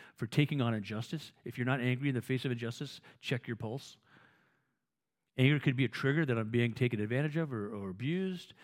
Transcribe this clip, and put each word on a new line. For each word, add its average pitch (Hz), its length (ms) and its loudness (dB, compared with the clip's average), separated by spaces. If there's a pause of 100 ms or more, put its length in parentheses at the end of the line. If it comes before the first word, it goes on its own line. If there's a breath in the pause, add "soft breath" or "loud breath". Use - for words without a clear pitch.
(140)
for 110 140 -6
taking 147 320 2
on 117 120 2
injustice. 110 600 -6 (120)
If 123 140 -8
you're 123 80 0
not 131 140 2
angry 123 300 2
in 127 40 2
the 120 80 0
face 131 220 0
of 131 80 -2
injustice, 120 480 -6 (200 loud breath)
check - 280 -2
your 117 80 -4
pulse. 117 400 -6 (1400 soft breath)
Anger 139 220 6
could 131 180 2
be 131 80 4
a 110 40 4
trigger 143 360 0
that 120 140 2
I'm 110 100 -2
being 120 240 2
taken 113 280 0
advantage 139 360 0
of 156 160 -2
or, 107 220 -4
or 98 160 -6
abused, 170 720 -4